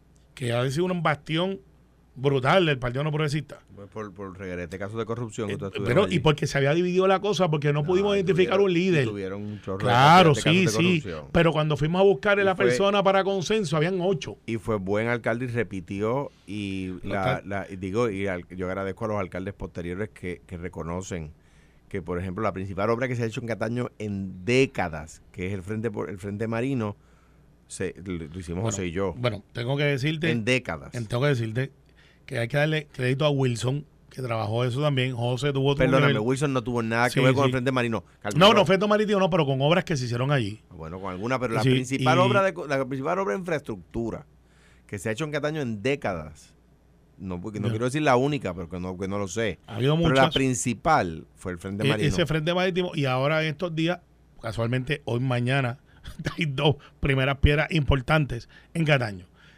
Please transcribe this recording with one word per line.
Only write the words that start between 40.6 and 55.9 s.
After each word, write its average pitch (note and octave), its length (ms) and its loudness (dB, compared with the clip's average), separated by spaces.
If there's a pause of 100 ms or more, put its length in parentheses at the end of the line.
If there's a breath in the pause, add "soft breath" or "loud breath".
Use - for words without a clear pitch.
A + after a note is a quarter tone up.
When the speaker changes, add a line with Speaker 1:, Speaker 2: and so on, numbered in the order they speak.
Speaker 2:
Bueno, E2 300 -12
con F#2+ 120 -8
alguna, A2+ 260 -2
pero A2+ 140 -2
la A2 100 0
Speaker 1:
Sí, B2+ 80 4
Speaker 2:
principal C3 460 2
Speaker 1:
y F3 60 6
Speaker 2:
obra G3 200 4
de F#3+ 120 0
co-, D3+ 120 -10
la C3+ 200 0
principal C#3 320 -4
obra G3 160 -2
de G3 60 -4
infraestructura A#2 840 -6 (640 soft breath)
que G#2 120 -10
se A2 120 -4
ha - 20 -2
hecho A2 120 -4
en D3+ 80 -6
Cataño D3+ 280 -4
en A2+ 220 -4
décadas, F#2+ 720 -4 (640)
no, F#2 240 -8
porque G2+ 180 -8
no - 60 -4
Speaker 1:
Ya. A#2 60 0
Speaker 2:
quiero A2 120 -2
decir B2+ 160 -2
la C#3 160 6
única, B2 380 0
pero F2 160 -10
que F2+ 100 -8
no, F#2 160 -6
que F#2+ 100 -4
no G2 120 -4
lo G2+ 100 -4
sé. G#2 380 -4
Speaker 1:
Ha - 100 -12
habido C3 200 2
Speaker 2:
Pero E3 180 2
la C3+ 80 6
Speaker 1:
muchas. C3 120 2
Speaker 2:
principal B2 920 0 (100)
fue F#2 160 -8
el F2 60 -10
Frente G2+ 280 -6
Speaker 1:
E-, C3+ 40 4
Speaker 2:
Marino. A2+ 180 0
Speaker 1:
ese F3 160 0
Frente D#3 300 -2
Marítimo, F3+ 400 -2
y D3+ 100 -2
ahora C3+ 380 0
en D#3 60 -2
estos D#3+ 260 -6
días, E3 240 -2 (420)
casualmente A#2 640 -4
hoy, A#2 160 -2
mañana, B2+ 580 0 (240 loud breath)